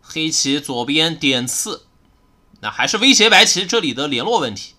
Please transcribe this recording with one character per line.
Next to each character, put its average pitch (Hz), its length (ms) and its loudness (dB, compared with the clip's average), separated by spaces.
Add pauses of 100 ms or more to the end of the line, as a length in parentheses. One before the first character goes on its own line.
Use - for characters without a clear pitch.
黑 160 280 -6
棋 143 300 0
左 120 260 -4
边 156 320 0
点 127 300 0
刺， - 400 -8 (720)
那 107 100 -6
还 123 160 -2
是 214 140 -2
威 262 140 4
胁 220 160 4
白 202 160 6
棋 190 200 -2
这 233 140 -2
里 143 140 -2
的 139 140 -4
联 127 160 -2
络 220 160 0
问 117 140 -2
题。 - 260 -16